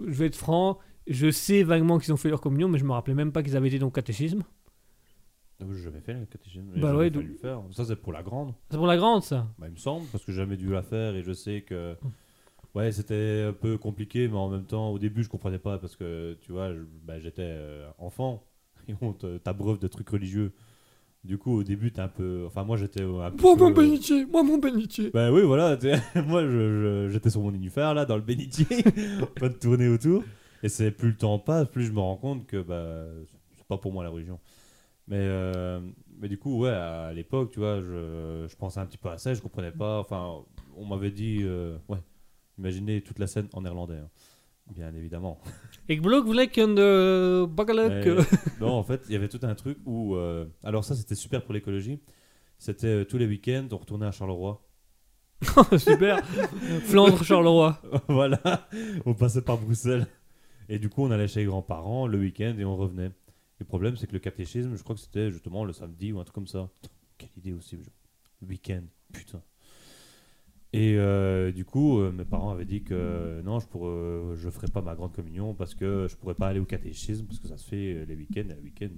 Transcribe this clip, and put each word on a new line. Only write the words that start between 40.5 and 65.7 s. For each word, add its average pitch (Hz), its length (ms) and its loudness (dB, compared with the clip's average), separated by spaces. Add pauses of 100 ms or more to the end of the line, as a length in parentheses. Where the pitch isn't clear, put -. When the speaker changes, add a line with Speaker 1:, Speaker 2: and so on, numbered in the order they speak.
Speaker 2:
on 98 100 -14
m'avait 101 260 -2
dit, 107 300 -4
euh... 87 340 -4 (120)
ouais, 101 100 -6 (600)
imaginez 98 440 -4
toute - 160 -14
la 104 80 -2
scène 104 260 -4
en 95 100 -8
néerlandais, 87 360 -8
hein. 76 100 -14 (640)
Bien 82 220 -10
évidemment. 82 420 -8 (240)
<laughs> - 260 -14
Speaker 1:
Ik 156 140 0
blok 233 240 6
vlek 247 320 2
en 214 160 6
de 185 720 6
bakaluk. 214 460 2 (120)
Speaker 2:
Mais, 175 120 6 (440)
non, 113 120 2
en 110 100 2
fait, 127 240 -4
il 104 60 -8
y - 20 0
avait 101 140 -2
tout 120 140 -10
un 113 120 -2
truc 139 300 -8
où, 113 320 -4
euh... 85 280 -4 (200)
alors 107 200 -2
ça, 139 120 -2
c'était 107 180 -6
super 127 300 -4
pour 107 100 -6
l'écologie. 104 460 -4 (580)
C'était, 110 300 -4
euh, 104 160 2
tous 127 120 -4
les 120 120 2
week-ends, 123 420 -4
on 107 60 -4
retournait 104 300 -6
à 101 40 -2
Charleroi. 95 560 -6 (760)
Speaker 1:
<laughs> - 60 -4 (320)
Super. 202 480 6
Flandre, 196 960 6
Charleroi. 165 580 8 (140)
Speaker 2:
<laughs> 135 140 0
Voilà, 135 320 4 (640)
on 120 100 2
passait 120 280 4
par 120 160 0
Bruxelles. 117 500 0 (600)
Et 107 120 -4
du 107 80 -2
coup, 139 160 -2
on 127 80 2
allait 104 160 2
chez 104 120 -4
les 104 60 0
grands-parents 95 600 -4
le 104 100 0
week-end 107 400 -2
et 101 60 -4
on 95 120 -2
revenait. 92 360 -4 (480)
Le 101 40 -12
problème, 101 320 -2
c'est 110 120 -8
que - 60 -12
le 95 40 -6
catéchisme, 117 580 -8
je - 60 -16
crois 113 140 -10
que 101 40 -16
c'était 104 300 -4
justement 90 340 -8
le 92 80 -6